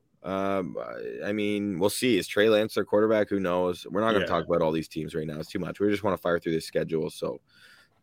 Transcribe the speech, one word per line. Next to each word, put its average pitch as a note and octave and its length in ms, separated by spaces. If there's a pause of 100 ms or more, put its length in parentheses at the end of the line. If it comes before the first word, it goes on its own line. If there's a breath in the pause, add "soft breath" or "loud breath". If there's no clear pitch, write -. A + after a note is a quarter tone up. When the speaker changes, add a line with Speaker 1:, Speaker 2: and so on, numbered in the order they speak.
(220)
Speaker 1:
um, F#2+ 580
I, A#1+ 500
I G#2 40
mean, G#2 460
we'll G2 100
see. B2 300
Is D#2+ 80
Trey G#2 220
Lance G#2+ 260
their G#2 100
quarterback? G#2+ 440
Who G2+ 100
knows? F2+ 500
We're G2 120
not A2+ 120
gonna F#2+ 120
Speaker 2:
Yeah. - 20
Speaker 1:
talk E2+ 180
about E2+ 160
all D#2+ 100
these D#2+ 160
teams D#2+ 280
right D#2 100
now. D2+ 140
It's D#2 100
too G2+ 100
much. D#2+ 200
We G2+ 100
just G2+ 140
wanna F#2+ 140
fire F2 220
through E2 140
this D#2+ 140
schedule. D#2+ 420
So, - 320 (600 soft breath)